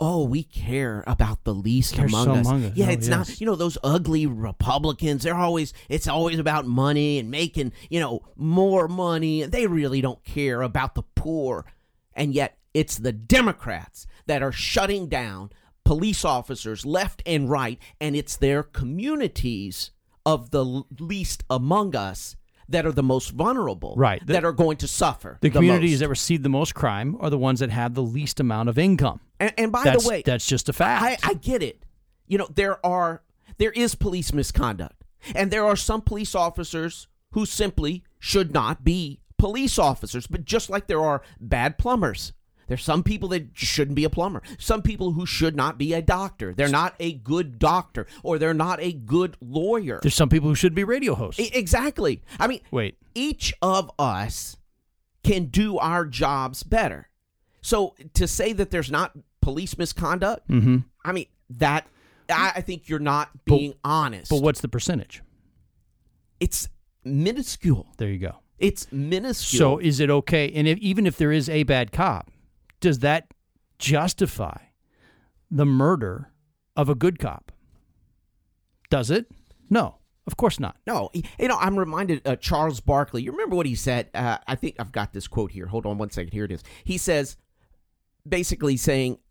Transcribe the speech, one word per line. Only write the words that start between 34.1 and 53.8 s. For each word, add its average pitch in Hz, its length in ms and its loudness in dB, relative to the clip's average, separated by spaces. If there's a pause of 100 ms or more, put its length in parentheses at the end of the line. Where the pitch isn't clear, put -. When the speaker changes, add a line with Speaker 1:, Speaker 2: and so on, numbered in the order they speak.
Speaker 1:
misconduct, 113 680 -2 (320)
and 196 160 0
there 214 140 0
are 208 120 4
some 214 260 -2
police 208 320 -2
officers 165 720 -4 (220)
who 214 160 0
simply 180 580 -2 (140)
should 180 340 0
not 135 320 0
be 165 360 0 (180)
police 220 400 2
officers. 127 480 0
But 170 180 -8
just 220 240 -2
like 196 200 -4
there 160 120 0
are 147 220 0 (180)
bad 127 380 -2
plumbers, 214 560 0 (320)
there's 127 180 -4
some 160 180 2
people 190 280 0
that 170 240 -2
shouldn't 143 400 0
be 147 100 2
a 156 60 2
plumber, 180 320 -2 (160)
some 220 240 0
people 185 300 0
who 170 120 -2
should 160 320 0
not 143 220 0
be 156 160 0
a 165 80 -2
doctor. 180 500 -4
They're 139 160 0
not 156 320 0
a 170 140 -6
good 131 440 -4
doctor, 156 480 0 (160)
or 165 160 -2
they're 160 140 0
not 160 300 0
a 180 100 -4
good 151 480 -2
lawyer. 156 640 -2
Speaker 2:
There's 147 120 2
some 151 140 4
people 151 220 4
who 147 40 4
should 170 200 4
be 196 100 2
radio 240 300 0
hosts. - 260 -4
Speaker 1:
E-, 220 140 -2
exactly. 220 680 0 (180)
I 196 80 2
mean, 254 140 -2 (100)
Speaker 2:
Wait. 110 280 -4 (160)
Speaker 1:
each 285 480 -4
of 185 360 0